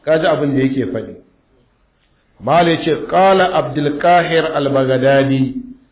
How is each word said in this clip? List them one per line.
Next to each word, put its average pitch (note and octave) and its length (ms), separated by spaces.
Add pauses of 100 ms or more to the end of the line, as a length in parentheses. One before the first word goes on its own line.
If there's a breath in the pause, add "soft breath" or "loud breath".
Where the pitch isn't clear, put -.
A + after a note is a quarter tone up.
ka D#3 120
ji D#3+ 80
abin C#3+ 300
da C3 80
yake C3 260
faɗi. - 260 (1200)
Malam E3 300
ya D#3+ 140
ce, D#3 120 (160)
"Qala F#3 420
Abdul C#3+ 460
Qahir E3 460 (100)
al-Baghdadi" C3+ 960 (380)